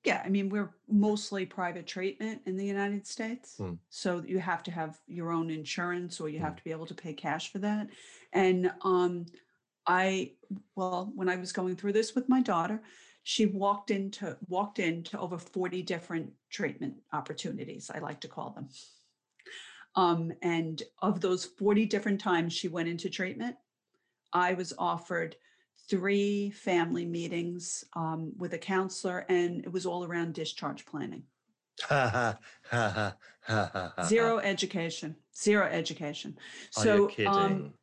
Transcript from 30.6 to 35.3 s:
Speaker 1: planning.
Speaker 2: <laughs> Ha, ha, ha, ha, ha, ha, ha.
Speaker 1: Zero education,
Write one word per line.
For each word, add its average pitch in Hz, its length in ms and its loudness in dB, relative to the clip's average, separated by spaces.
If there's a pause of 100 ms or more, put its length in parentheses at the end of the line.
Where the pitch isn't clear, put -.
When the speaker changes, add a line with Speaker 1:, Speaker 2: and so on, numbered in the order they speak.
Speaker 1:
planning. - 420 -8
Speaker 2:
<laughs> - 60 -20 (500)
Ha, 139 260 4
ha, 113 280 2 (320)
ha, 117 200 2
ha, 98 260 -2 (260)
ha, 104 320 2
ha, 92 220 -4
ha. 90 80 -2
Speaker 1:
Zero 226 360 4
education, 175 760 -2 (200)